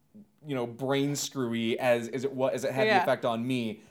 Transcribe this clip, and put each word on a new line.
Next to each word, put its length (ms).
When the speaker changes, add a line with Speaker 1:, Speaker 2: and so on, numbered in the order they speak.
Speaker 1:
you 80
know, 100
brain 520
screwy 600
as, 300
as 160
it 80
wa-, 160
as 160
it 80
had 160
Speaker 2:
Yeah. 120
Speaker 1:
the 40
effect 220
on 200
me. 460